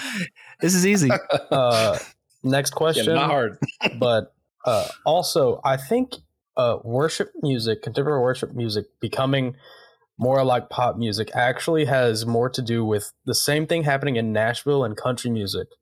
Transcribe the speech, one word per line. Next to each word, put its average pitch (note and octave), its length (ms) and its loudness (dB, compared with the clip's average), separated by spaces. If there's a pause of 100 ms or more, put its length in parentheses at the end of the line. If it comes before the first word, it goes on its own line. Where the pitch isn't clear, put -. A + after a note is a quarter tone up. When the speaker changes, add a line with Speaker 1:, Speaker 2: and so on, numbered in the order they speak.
Speaker 1:
<laughs> C4+ 40 -8 (500)
This F3 140 2
is F#3 140 4
easy. F3 240 4 (400)
Speaker 2:
Uh, A#2+ 480 2 (440)
next C3+ 280 0
Speaker 3:
Yeah, - 60 -8
Speaker 2:
question. D#3+ 360 2
Speaker 3:
not D3 160 2
hard. B2 280 0 (220)
<laughs> B2+ 200 -4
Speaker 2:
But, A#2 340 0 (320)
uh, A2 220 0 (180)
also, D3+ 580 2
I C3+ 140 2
think, B3 360 -2 (420)
uh, A#2+ 280 2
worship C3 480 -2 (120)
music, A#2 400 0
contemporary C#3 380 0
worship B2+ 340 0
music, G#2+ 300 -2 (140)
becoming C3 560 -2 (640)
more C3 260 2
like B2 280 2
pop B2 260 0
music A2 380 -2
actually C3+ 500 0
has A#2+ 400 2
more A#2 240 0
to - 140 -4
do A#2 200 0
with G#2+ 300 -2 (120)
the A#2+ 100 -2
same D3+ 320 0
thing E3+ 160 0
happening C#3 320 0
in A2+ 180 0
Nashville A#2 500 0
and G#2+ 140 -4
country B2 320 -4
music, G2 380 -4 (140)